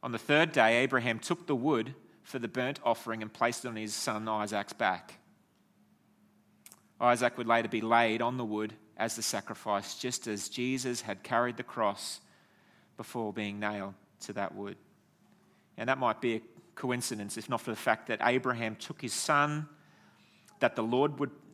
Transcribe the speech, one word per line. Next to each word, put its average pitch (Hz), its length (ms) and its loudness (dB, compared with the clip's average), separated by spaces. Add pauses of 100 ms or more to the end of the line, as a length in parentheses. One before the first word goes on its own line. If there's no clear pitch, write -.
On 131 120 -6
the 117 60 -4
third 151 340 4
day, 117 240 8
Abraham 123 420 2
took - 300 -4
the 143 80 2
wood 123 400 0 (260)
for - 160 -8
the 117 80 -4
burnt 131 380 -2
offering 113 360 0
and 107 120 -8
placed 120 320 0
it 127 40 -6
on 117 60 -8
his 107 200 -6
son 110 340 -2
Isaac's 107 440 -2
back. - 440 -2 (1800)
Isaac 123 360 4
would 117 120 -4
later 117 200 4
be 110 120 -2
laid 113 420 4
on 123 140 0
the 127 80 -4
wood 107 300 -4 (240)
as 110 180 -2
the 113 60 -6
sacrifice, 101 720 -4
just - 320 -6
as 104 240 -4
Jesus 127 500 -4
had 98 220 -8
carried 120 340 2
the 123 60 -10
cross - 580 -4 (760)
before 113 340 -4
being 104 260 -4
nailed 104 360 -4 (260)
to - 140 -10
that 98 200 -4
wood. 101 220 -8 (1040)
And 117 100 -4
that 135 80 2
might 120 240 0
be 120 140 2
a 110 80 -4 (320)
coincidence, 120 640 -4
if 104 100 -12
not 120 140 -2
for - 80 -6
the 110 60 -4
fact - 320 2
that 110 140 -2
Abraham 120 540 2
took - 240 -12
his 117 140 -6
son, 147 520 2 (920)
that - 180 2
the 120 60 -2
Lord 127 360 2
would, 143 120 -2 (240)